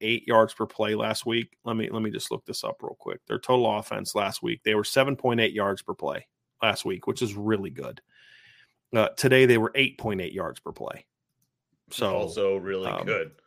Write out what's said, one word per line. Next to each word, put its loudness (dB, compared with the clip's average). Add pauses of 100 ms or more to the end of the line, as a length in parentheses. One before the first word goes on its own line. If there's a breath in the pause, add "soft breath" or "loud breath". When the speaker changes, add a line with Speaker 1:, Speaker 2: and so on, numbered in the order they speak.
Speaker 1:
eight -2
yards 6
per -4
play -2
last -2
week? -2
Let -4
me, -2
let -4
me -2
just -8
look -6
this -10
up -6
real -10
quick. -10
Their -4
total 2
offense -6
last -2
week, -4
they 2
were 2
seven 2
point 0
eight 2
yards 0
per -8
play -6 (340)
last 0
week, -4
which -2
is -4
really -2
good. -12 (920 soft breath)
Uh, 4
today, 6
they 8
were 2
eight 2
point -4
eight -8
yards -6
per -14
play. -12 (840)
So, -2
Speaker 2:
Also 0
really -6
Speaker 1:
um, -4
Speaker 2:
good. -4 (160)